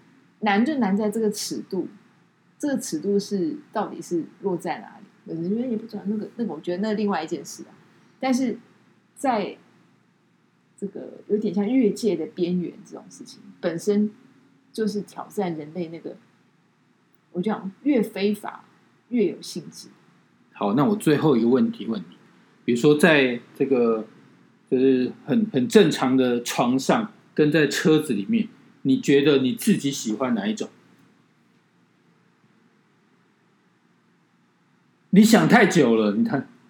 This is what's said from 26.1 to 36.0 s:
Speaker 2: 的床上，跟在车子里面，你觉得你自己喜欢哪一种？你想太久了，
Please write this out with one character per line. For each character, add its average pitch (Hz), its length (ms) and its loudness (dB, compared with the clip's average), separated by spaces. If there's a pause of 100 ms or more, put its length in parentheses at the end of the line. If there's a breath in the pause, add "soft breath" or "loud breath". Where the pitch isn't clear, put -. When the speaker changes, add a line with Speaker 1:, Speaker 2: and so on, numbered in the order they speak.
Speaker 2:
的 123 260 0
床 123 360 -2
上， 123 340 -2 (220)
跟 151 180 2
在 156 140 2
车 156 320 2
子 151 160 -4
里 98 120 -4
面， 113 220 0 (340)
你 135 160 2
觉 143 220 2
得 139 180 4
你 127 140 0
自 170 240 0
己 139 140 -4
喜 113 240 -6
欢 120 200 -2
哪 101 120 -4
一 110 80 -2
种？ 107 160 -8 (4000)
你 190 120 10
想 202 240 6
太 214 200 8
久 123 280 4
了， 107 220 4